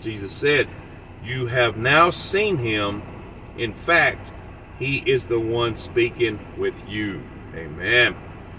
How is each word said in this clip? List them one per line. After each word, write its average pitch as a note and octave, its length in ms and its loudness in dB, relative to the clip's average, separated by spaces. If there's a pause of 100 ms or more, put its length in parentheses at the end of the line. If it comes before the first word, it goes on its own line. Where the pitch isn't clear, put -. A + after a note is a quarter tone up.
Jesus G2+ 280 -8
said, C#3 360 2 (560)
"You C3 240 -2
have A#2+ 280 4
now D3 360 6
seen G3 460 2
him. G#2 440 0 (560)
In A2+ 160 -2
fact, - 580 2 (460)
he C3+ 280 -2
is B2+ 200 4
the A#2 140 2
one A2+ 360 0
speaking A#2 640 0 (160)
with F#2 200 -2 (120)
you." G2+ 340 -4 (340)
Amen. F2+ 600 2 (440)